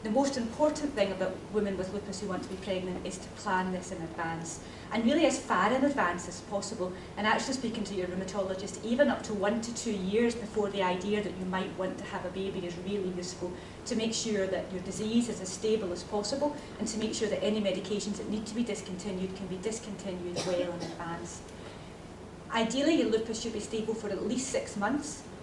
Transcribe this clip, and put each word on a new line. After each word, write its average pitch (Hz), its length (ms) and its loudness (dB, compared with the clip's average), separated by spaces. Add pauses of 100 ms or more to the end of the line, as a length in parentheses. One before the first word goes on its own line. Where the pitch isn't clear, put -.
the 220 80 0
most 269 260 4
important 285 560 2
thing 196 200 4
about 185 220 0 (180)
women 196 260 2
with 185 160 -2
lupus 202 260 -4
who 202 80 -4
want 185 140 -2
to - 80 -6
be 190 60 -6
pregnant 185 500 -2
is 190 100 -4
to - 140 -10
plan 185 420 2
this 180 180 -4
in 180 120 -6
advance. 165 580 -4 (320)
And 220 140 2
really 302 180 6
as - 140 6
far 202 340 4
in 269 100 4
advance 185 460 4
as - 140 -8
possible, 196 500 -2 (240)
and 202 100 2
actually 226 280 4
speaking 214 300 -2
to 208 100 -4
your 180 140 0
rheumatologist, 190 760 -2
even 247 240 6
up - 160 2
to 214 80 -4
one 208 300 2
to - 120 -4
two - 180 -2
years 208 420 4
before 208 340 0
the 196 140 0
idea 185 400 2
that 180 160 -2
you 185 80 -4
might 185 320 -2
want 185 180 -2
to - 80 -8
have 185 220 -6
a - 20 -2
baby 190 380 -4
is 170 180 -4
really 196 320 0
useful, 175 340 -4 (360)
to 240 100 0
make 220 160 2
sure 202 340 2
that 180 240 0
your 185 120 -4
disease 214 480 2
is 196 100 -4
as 180 80 -6
stable 214 420 2
as 175 120 -4
possible, 277 520 0 (240)
and 214 80 0
to 214 120 -2
make 226 160 0
sure 214 140 2
that - 140 0
any 214 200 4
medications 196 560 0
that - 100 -6
need 214 160 0
to - 100 -6
be 233 80 2
discontinued 190 720 -4
can 196 120 -6
be 180 100 -4
discontinued 180 800 -4 (100)
well 180 140 4
in 170 220 0
advance. 170 580 -6 (1120)
Ideally, 277 440 4
your 240 120 6
lupus 220 320 2
should 226 140 -4
be 208 60 -2
stable 220 340 -2
for 208 160 -4
at 180 160 -2
least 254 220 0
six - 280 -2
months, 226 460 0 (200)